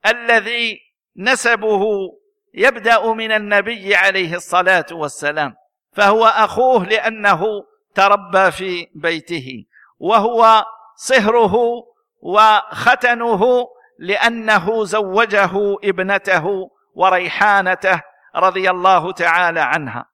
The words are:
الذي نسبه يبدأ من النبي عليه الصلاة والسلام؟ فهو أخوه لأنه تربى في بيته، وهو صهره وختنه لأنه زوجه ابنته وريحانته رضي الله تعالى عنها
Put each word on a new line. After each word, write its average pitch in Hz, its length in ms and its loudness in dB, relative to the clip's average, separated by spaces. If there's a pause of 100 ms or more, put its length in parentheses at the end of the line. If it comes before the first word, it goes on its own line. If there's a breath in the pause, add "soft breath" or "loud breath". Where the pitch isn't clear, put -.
الذي 233 720 -2 (380)
نسبه 220 640 -2 (720)
يبدأ 226 600 0
من 220 180 -6
النبي 208 640 -2
عليه 185 400 0
الصلاة 180 560 0
والسلام؟ 147 640 -6 (400)
فهو 208 300 2
أخوه 220 600 2
لأنه 208 560 0 (540)
تربى 190 560 2
في 180 440 -8
بيته، 151 680 -8 (340 soft breath)
وهو 220 680 2 (300)
صهره 220 600 2 (680)
وختنه 233 1500 0 (320 soft breath)
لأنه 214 880 -2
زوجه 202 680 0 (320)
ابنته 190 840 -2 (260)
وريحانته 185 1080 0 (340 soft breath)
رضي 185 340 0
الله 180 420 2
تعالى 170 480 0
عنها 131 540 -4